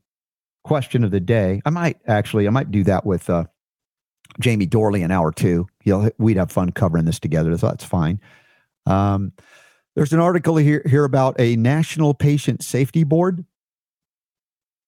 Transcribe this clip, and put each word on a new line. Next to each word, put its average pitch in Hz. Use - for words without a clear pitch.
question 131
of 98
the 95
day. 98
I 143
might, 170
actually, 104
I -
might 135
do 196
that 95
with, 92
uh, 85
Jamie 110
Dorley 104
in 85
hour 85
two. 87
He'll, 104
we'd 110
have 92
fun 90
covering 82
this 82
together, 80
so 82
that's -
fine. 87
Um, 98
there's 147
an 165
article 170
here, 147
here 147
about 131
a 120
National 147
Patient 143
Safety -
Board 170